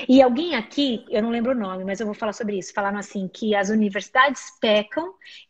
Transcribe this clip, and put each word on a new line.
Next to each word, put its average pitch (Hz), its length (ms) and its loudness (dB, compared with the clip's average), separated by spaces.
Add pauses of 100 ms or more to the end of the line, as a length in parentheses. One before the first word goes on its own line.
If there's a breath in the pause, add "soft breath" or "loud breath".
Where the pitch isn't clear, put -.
E 262 140 10
alguém 269 360 2
aqui, 233 520 -4
eu 220 140 0
não 233 80 -2
lembro 233 220 -2
o - 20 -2
nome, 185 300 -4
mas 190 160 -6
eu 220 60 -4
vou 208 80 -6
falar 214 200 -4
sobre 208 240 -6
isso, - 160 -10
falaram 202 240 -2
assim, 196 300 -8
que 214 260 -2
as 196 160 0
universidades 220 720 0 (180)
pecam 233 540 0 (360 loud breath)